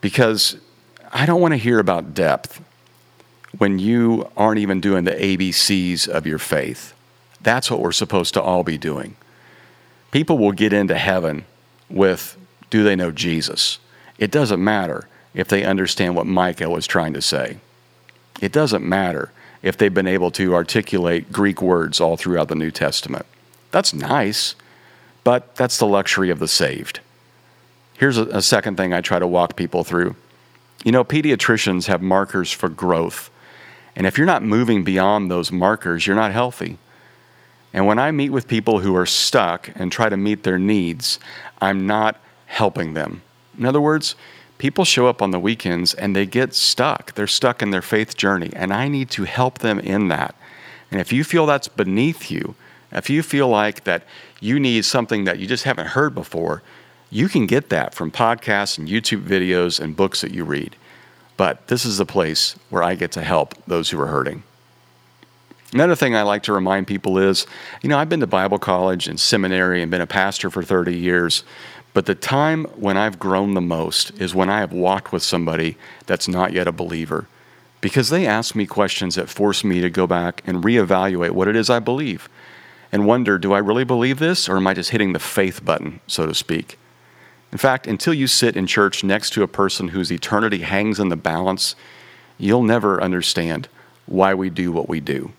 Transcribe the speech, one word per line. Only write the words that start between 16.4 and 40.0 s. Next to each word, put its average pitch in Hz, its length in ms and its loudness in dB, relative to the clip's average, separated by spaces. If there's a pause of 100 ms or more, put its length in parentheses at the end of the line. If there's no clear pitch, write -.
was 82 180 -4
trying 80 280 0
to 71 80 -6
say. - 340 -2 (840)
It 98 100 -2
doesn't 131 320 2
matter 87 460 -2 (320)
if 95 160 -2
they've 101 160 4
been 95 120 2
able 90 260 2
to 92 220 2
articulate 87 760 0
Greek 98 300 0
words 85 380 2
all 82 180 2
throughout 82 300 0
the 78 60 -4
New 80 160 -2
Testament. - 540 -4 (460)
That's 190 240 0
nice, 139 600 -2 (680)
but 123 320 0
that's 127 220 0
the 117 80 4
luxury 98 420 2
of 82 100 0
the 78 100 -4
saved. - 520 -2 (960)
Here's 131 240 2
a, 110 60 2
a 101 180 -2
second 101 340 2
thing 92 160 0
I 90 80 0
try 90 180 0
to 90 80 2
walk 87 300 2
people 87 280 -2
through. 87 320 0 (680)
You 113 80 4
know, 127 100 6
pediatricians 117 840 0
have 92 160 0
markers 95 500 0
for - 160 -4
growth. 85 600 -2 (680)
And 95 100 0
if 90 120 0
you're 151 80 4
not 170 160 2
moving 110 420 2
beyond 95 460 2
those 90 200 -2
markers, 90 560 0
you're 98 80 2
not 107 180 2
healthy. 104 440 -4 (960)
And 95 140 2
when 104 120 4
I 143 120 2
meet 143 200 0
with 131 180 -2
people 110 320 2
who 95 140 2
are 90 120 2
stuck 90 680 0
and 92 160 -6
try 110 200 0